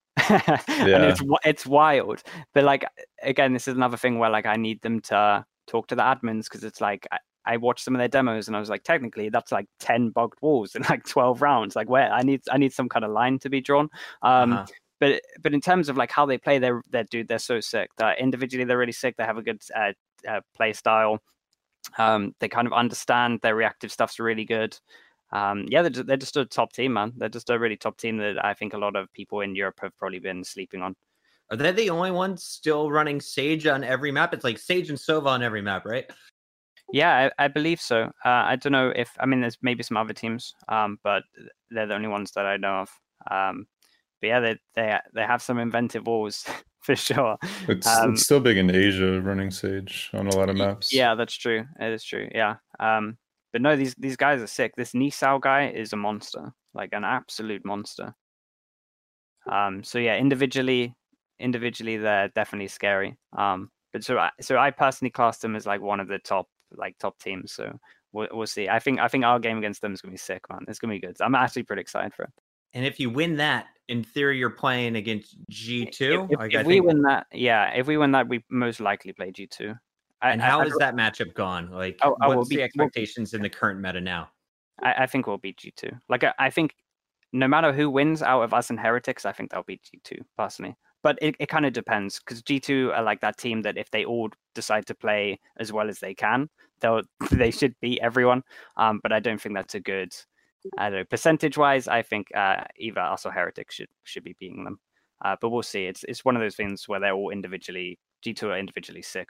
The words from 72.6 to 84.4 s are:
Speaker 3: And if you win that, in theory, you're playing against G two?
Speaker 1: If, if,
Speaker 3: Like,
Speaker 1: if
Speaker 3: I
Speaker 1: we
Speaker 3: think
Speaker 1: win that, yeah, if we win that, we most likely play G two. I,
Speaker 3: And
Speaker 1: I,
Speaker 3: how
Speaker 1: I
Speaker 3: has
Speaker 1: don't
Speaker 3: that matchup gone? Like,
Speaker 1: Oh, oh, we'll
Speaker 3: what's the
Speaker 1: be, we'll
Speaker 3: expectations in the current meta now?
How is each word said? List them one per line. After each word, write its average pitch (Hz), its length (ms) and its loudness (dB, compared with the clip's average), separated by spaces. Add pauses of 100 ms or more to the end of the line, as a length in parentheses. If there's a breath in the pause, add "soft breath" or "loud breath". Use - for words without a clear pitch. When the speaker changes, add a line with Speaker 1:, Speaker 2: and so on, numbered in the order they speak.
Speaker 3:
And 127 100 -6
if 139 160 -4
you 127 80 0
win 156 280 0
that, 143 300 0 (220)
in 120 160 -4
theory, 139 320 0
you're 123 140 0
playing 123 460 0
against 107 420 -6 (100)
G 113 380 -6
two? 175 440 -2
Speaker 1:
If, - 20 2
if, 143 60 0
Speaker 3:
Like, 110 140 -4
Speaker 1:
if 117 80 2
Speaker 3:
I - 40 0
Speaker 1:
we 170 100 4
Speaker 3:
think 180 120 6
Speaker 1:
win 151 160 6
that, 135 300 2
yeah, 117 380 2
if 127 160 0
we 151 100 0
win 143 160 4
that, 127 160 4
we 120 220 -4
most 120 300 -2
likely 101 340 -4
play 95 180 -10
G 98 140 -14
two. 107 280 -10 (460)
I, 123 120 4
Speaker 3:
And 113 100 0
Speaker 1:
I, 127 60 4
Speaker 3:
how 143 120 4
Speaker 1:
I - 40 4
Speaker 3:
has 151 80 -2
Speaker 1:
don't 143 80 0
Speaker 3:
that 127 140 2
matchup 110 380 -2
gone? 90 380 -4
Like, 92 320 -6
Speaker 1:
Oh, 139 180 4
oh, 139 80 4
we'll 131 100 4
Speaker 3:
what's 123 120 0
the 143 60 0
Speaker 1:
be, 127 200 0
we'll 147 120 2
Speaker 3:
expectations 110 440 -6
in 110 80 -6
the 101 80 -4
current 98 320 -4
meta 92 220 -6
now? 87 260 -6 (540)